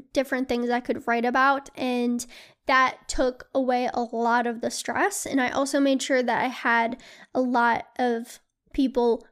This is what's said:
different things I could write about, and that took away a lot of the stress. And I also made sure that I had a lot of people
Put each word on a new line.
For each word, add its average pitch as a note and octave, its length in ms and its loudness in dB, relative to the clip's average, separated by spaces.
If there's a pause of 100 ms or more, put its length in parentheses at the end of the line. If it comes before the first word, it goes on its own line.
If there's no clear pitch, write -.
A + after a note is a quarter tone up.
(140)
different C4 360 -2
things A#3+ 220 -2
I A#3+ 100 0
could - 260 -6
write A#3 180 0
about, C4+ 500 2
and A#3+ 500 -2 (420)
that C4 420 2
took B3+ 440 -2
away B3 400 0
a - 80 -4
lot A#3 460 0
of A#3 140 -6
the A#3 100 -4
stress. - 560 -2
And C4+ 140 0
I B3 100 0
also C#4 300 0
made C4+ 200 2
sure C4 220 0
that A#3 220 0
I - 20 -2
had A#3 560 -2 (320)
a B3+ 60 0
lot A#3+ 460 2 (120)
of A#3+ 400 -2 (340)
people A#3+ 600 2